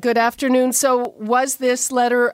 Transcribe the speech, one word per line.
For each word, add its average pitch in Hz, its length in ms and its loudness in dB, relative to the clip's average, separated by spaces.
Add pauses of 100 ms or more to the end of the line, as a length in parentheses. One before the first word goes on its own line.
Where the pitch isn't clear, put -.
Good 233 160 0
afternoon. 254 560 2
So 254 460 0
was 247 380 -2
this 247 360 -2
letter 240 420 0